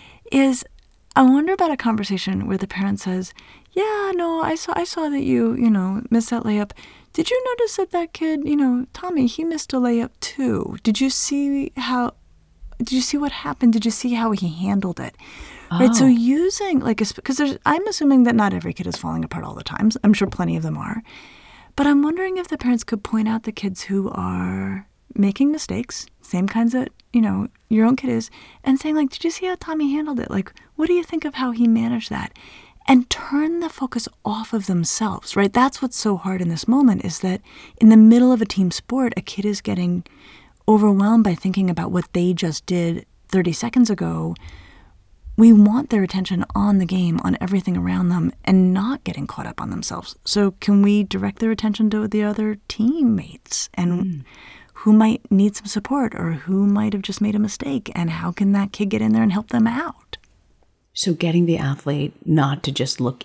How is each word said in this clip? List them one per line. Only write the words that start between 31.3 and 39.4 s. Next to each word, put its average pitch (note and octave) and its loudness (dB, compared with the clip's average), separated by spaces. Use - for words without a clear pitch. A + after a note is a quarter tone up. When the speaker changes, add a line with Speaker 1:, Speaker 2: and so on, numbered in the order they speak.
Speaker 1:
how B3+ -2
he A#3 2
managed A3+ 0
that?" - -8
And B3 4
turn D#4 -4
the E4 -4
focus - -8
off A3 -6
of G#3 -2
themselves, F#3 -2
right? G3 4
That's C4 2
what's B3+ -4
so G3+ 0
hard F#3 -4
in E3+ -2
this E3 -4
moment, B3 4
is E3+ -6
that F#3 -2
in A3 10
the A3 10
middle A#3 8
of A3+ 2
a G#3 -2
team F#3 0
sport, B3 -4
a F#3+ -8
kid - -8